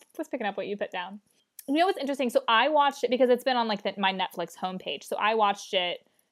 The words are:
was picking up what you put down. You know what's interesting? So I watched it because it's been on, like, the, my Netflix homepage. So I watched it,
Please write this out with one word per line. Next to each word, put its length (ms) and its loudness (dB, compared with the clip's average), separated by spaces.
was 100 -8
picking 200 -6
up 100 -4
what 100 -4
you 100 -4
put 140 -6
down. 280 -10
You 80 0
know 100 4
what's 140 0
interesting? 300 -2
So 180 2
I 220 4
watched 360 2
it 40 -4
because 200 4
it's 160 2
been 120 2
on, 120 0
like, 140 -4
the, 140 -2
my 160 2
Netflix 440 -6
homepage. 480 -8
So 100 -6
I 200 2
watched 380 0
it, 260 0